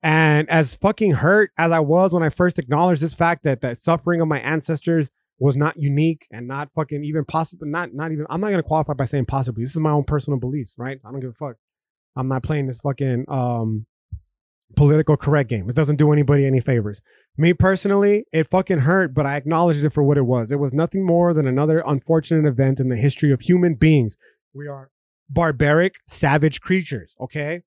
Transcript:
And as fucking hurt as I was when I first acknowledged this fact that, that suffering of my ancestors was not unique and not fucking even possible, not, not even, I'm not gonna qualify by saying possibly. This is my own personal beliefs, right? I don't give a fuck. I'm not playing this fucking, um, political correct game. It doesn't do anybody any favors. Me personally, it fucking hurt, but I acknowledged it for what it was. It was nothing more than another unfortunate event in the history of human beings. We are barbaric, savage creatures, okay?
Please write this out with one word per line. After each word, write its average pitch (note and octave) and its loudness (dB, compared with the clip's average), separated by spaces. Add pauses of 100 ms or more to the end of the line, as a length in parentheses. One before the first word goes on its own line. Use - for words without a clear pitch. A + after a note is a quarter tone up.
And D#3 2
as D#3+ 0
fucking G3+ 0
hurt F#3+ 2
as E3 2
I E3 2
was E3 2
when E3+ 0
I D#3 2
first F3 -2
acknowledged D3+ 0
this D#3+ -4
fact E3+ -2
that, C3+ 0
that A#2+ -6
suffering E3 0
of E3 0
my C#3+ -2
ancestors D#3 -2 (300)
was C3 2
not D3 -2
unique D3+ -2
and A#2 -14
not C#3 -10
fucking D3 -6
even D3+ -4
possible, D#3+ -6
not, D#3 -6
not D#3 -6
even, D3+ -6
I'm E3 -6
not G#3 -4
gonna F#3 -2
qualify D#3 -2
by C3+ -4
saying C3 -2
possibly. B2 -4
This C3+ -8
is D#3+ -4
my D#3 0
own D3 0
personal C#3+ -4
beliefs, B2+ -8
right? C3 -10
I A2 -18
don't C3+ -10
give B2+ -10
a A#2 -16
fuck. C3 -12 (600)
I'm C3 -4
not C3 -2
playing D3 -4
this B2 -10
fucking, C3+ -2
um, A#2 -4 (920)
political D3 4
correct C#3 0
game. G#2 -4
It A#2+ -4
doesn't D3 2
do D3 4
anybody C#3+ 4
any C3+ 2
favors. A2+ -2 (360)
Me E3 4
personally, G3+ 2
it D#3+ 0
fucking F#3 0
hurt, E3 2
but C#3 0
I C#3 -2
acknowledged D#3 0
it D3+ 0
for D3+ 2
what C#3+ 4
it C3+ 2
was. A#2+ 0
It C#3+ -2
was C#3 -2
nothing E3+ -2
more F3 2
than D3+ 0
another D3+ 0
unfortunate D#3 0
event C3 0
in B2+ 0
the B2 -2
history C#3 0
of C3 0
human F3 2
beings. C#3 2 (360)
We C#3+ -14
are C3+ -16 (380)
barbaric, D3+ 2 (120)
savage D3 0
creatures, E3+ -4
okay? D3+ -8